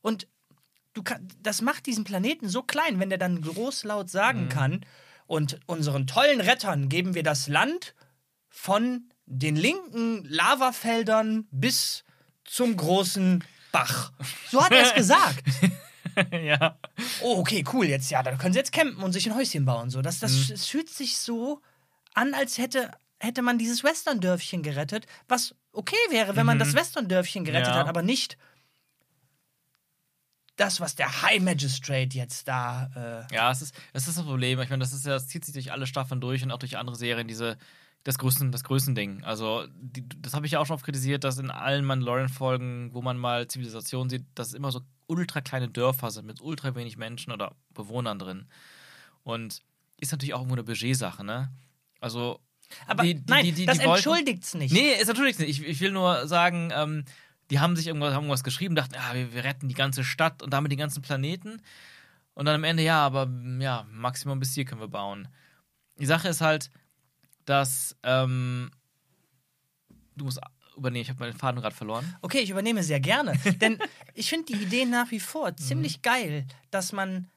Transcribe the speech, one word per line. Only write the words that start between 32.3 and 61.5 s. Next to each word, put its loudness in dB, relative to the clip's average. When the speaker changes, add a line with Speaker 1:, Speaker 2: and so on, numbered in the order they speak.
Speaker 1:
da, -6
äh -8
Speaker 2:
Ja, 4
es -2
ist, -14
es -2
ist -4
das -4
Problem. 0
Ich -4
meine, -2
das -2
ist -6
ja, 0
das -2
zieht -10
sich -12
durch -8
alle -6
Staffeln -4
durch -2
und -4
auch -6
durch -8
andere -8
Serien, -2
diese, -4
das -2
Größen-, 0
das -6
Größending. -2
Also, -4
die, -14
das -10
habe -4
ich -2
ja 2
auch 2
schon -4
oft -10
kritisiert, -2
dass -2
in -6
allen 0
Mandalorian-Folgen, -2
wo -8
man -2
mal -2
Zivilisation -6
sieht, -6
dass -8
es -12
immer -6
so -6
ultra -2
kleine -4
Dörfer 0
sind, -12
mit -16
ultra -6
wenig -10
Menschen -10
oder -8
Bewohnern -6
drin. -10
Und -8
ist -6
natürlich -4
auch -4
irgendwo -2
eine -4
Budgetsache, -4
ne? -6
Also, -6
Speaker 1:
Aber 0
Speaker 2:
die, 4
die, -8
Speaker 1:
nein, 6
Speaker 2:
die, 2
die, 0
Speaker 1:
das 6
Speaker 2:
die 2
wollten 6
Speaker 1:
entschuldigt's 2
nicht. 0
Speaker 2:
Nee, 6
es 2
entschuldigt's 2
nicht. 2
Ich, -8
ich -4
will 2
nur 2
sagen, 2
ähm, -2
die 4
haben 4
sich -2
irgendwas, 0
haben 0
irgendwas -2
geschrieben, -2
dachten, -2
"Ja, -6
wir, -4
wir -6
retten -4
die -4
ganze 0
Stadt 0
und -4
damit 0
den -2
ganzen -6
Planeten." -6